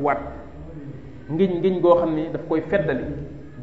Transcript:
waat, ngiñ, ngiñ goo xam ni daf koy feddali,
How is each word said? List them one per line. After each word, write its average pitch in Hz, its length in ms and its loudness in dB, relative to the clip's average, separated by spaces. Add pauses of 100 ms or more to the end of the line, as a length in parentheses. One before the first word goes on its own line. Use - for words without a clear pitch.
waat, 139 180 2 (1120)
ngiñ, 175 300 2
ngiñ 185 200 2
goo 170 160 8
xam 165 180 2
ni 160 160 -2
daf 156 180 -4
koy 160 140 2
feddali, 156 420 0 (580)